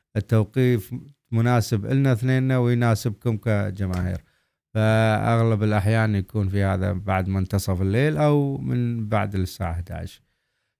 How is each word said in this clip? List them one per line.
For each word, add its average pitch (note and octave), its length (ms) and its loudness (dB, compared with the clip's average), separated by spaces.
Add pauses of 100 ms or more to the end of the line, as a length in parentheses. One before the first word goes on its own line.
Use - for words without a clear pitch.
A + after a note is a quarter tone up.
(160)
التوقيت A2+ 640 0 (520)
مناسب A#2 540 0
إلنا C3+ 260 2
اثنيننا C3 460 0
ويناسبكم A#2+ 760 0
كجماهير، F#2+ 840 -2 (540)
فأغلب A2 880 2
الأحيان G#2+ 520 2
يكون G2 340 -2
في G2+ 140 0
هذا F#2+ 300 0
بعد F#2+ 360 -2
منتصف F#2+ 540 -2
الليل B2+ 340 0
أو D3 420 2
من A#2+ 500 -4
بعد G2+ 260 -2
الساعة F#2 360 -4
أحد E2+ 220 -8
عشر. E2+ 280 -12 (600)